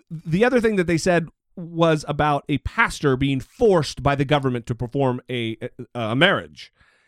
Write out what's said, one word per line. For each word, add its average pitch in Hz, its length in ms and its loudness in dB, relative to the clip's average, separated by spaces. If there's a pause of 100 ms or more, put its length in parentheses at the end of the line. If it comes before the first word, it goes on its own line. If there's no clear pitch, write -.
(100)
the 165 340 0
other 254 160 4
thing 220 160 0
that 175 100 2
they 170 120 0
said 170 300 2 (280)
was 165 520 0
about 147 400 0
a 143 100 -2
pastor 160 580 0
being 135 240 -2
forced 180 600 0
by 139 120 0
the 139 100 -2
government 131 420 0
to 123 80 -6
perform 127 460 -2 (100)
a, 113 260 -6 (380)
a, 120 60 -6
a 113 160 -2
marriage. 98 560 0 (360)